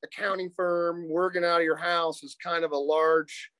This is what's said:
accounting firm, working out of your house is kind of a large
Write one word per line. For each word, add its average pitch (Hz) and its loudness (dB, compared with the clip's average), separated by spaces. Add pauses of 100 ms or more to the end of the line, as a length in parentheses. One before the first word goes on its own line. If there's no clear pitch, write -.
accounting 190 -6
firm, 175 -2
working 180 0
out 170 4
of 165 4
your 160 2
house 170 -2
is 139 -16
kind 170 -2
of 151 -2
a 143 0
large 160 2